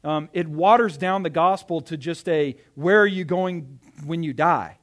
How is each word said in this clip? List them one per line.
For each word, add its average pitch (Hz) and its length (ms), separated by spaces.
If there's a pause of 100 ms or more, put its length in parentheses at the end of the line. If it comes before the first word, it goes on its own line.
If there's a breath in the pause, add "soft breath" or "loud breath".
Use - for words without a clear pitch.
um, 151 260
it 170 160
waters 185 500
down 185 260
the 165 60
gospel 170 520
to 160 160
just 160 320
a, 147 260 (200 soft breath)
"Where 185 260
are 202 60
you 185 180
going 170 540 (260)
when 165 180
you 151 80
die?" 123 520